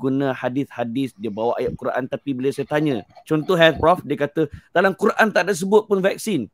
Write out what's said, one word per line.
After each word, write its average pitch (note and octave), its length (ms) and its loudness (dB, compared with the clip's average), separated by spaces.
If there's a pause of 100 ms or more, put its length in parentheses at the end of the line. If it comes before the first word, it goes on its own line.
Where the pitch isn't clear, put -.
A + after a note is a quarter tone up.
guna C3+ 320 0
hadis-hadis, B2 880 -4
dia A2+ 80 -6
bawa A2 320 -2
ayat A#2+ 160 -4
Quran. B2+ 320 -4
Tapi C#3 240 -8
bila B2+ 160 -2
saya C3+ 160 -4
tanya, D3+ 400 0 (240)
contoh, D#3 320 0
eh, E3 160 8
Prof, E3+ 240 2
dia C3 160 -4
kata, C#3+ 320 -2 (240)
"Dalam F#3+ 240 2
Quran - 320 2
tak F3+ 160 0
ada G3 80 0
sebut F#3+ 320 2
pun G3 160 0
vaksin." F3 520 -2